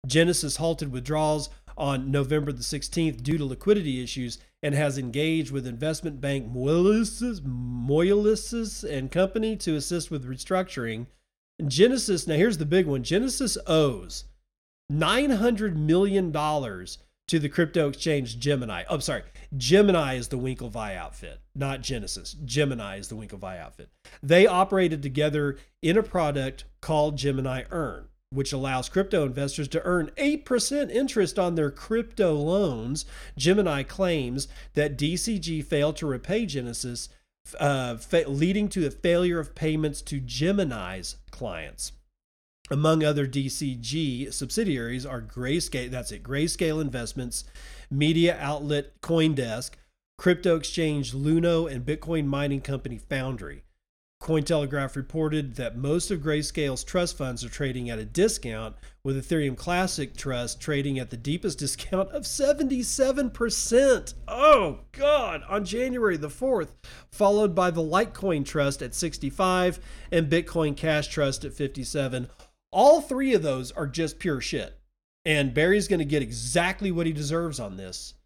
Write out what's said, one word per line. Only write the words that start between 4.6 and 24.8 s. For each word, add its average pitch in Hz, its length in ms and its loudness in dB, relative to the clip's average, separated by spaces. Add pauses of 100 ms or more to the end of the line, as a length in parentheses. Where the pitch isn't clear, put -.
and 147 120 0
has 143 240 0
engaged 143 520 -2
with 135 160 -6
investment 143 540 -4
bank 135 320 -4
Moelis, 190 880 2
Moelis 170 1400 0
and 131 260 -4
Company 208 460 0
to 160 200 -2
assist 170 340 -4
with 135 180 -6
restructuring. 127 760 -4 (600)
Genesis, 190 600 4
now 160 80 0
here's 180 240 4
the 156 80 -2
big 175 200 4
one. 139 160 0
Genesis 226 540 0 (100)
owes 139 580 0 (680)
nine 196 400 4
hundred 214 480 2
million 180 520 4
dollars 143 680 -2 (300)
to 170 100 2
the 147 100 0
crypto 160 400 2
exchange 135 500 -2
Gemini. 120 520 -2
Oh, 170 60 0
I'm 139 40 -2
sorry. 127 220 -4 (340)
Gemini 156 580 6
is 120 140 -6
the 139 80 -4
Winklevi 117 600 -6
outfit, 78 440 -12 (140)
not 135 260 -4
Genesis. 104 540 -6 (100)
Gemini 120 540 -2
is 95 100 -12
the 117 60 -10
Winklevi 98 440 -10
outfit. - 300 -16 (340)
They 175 240 8
operated 185 560 2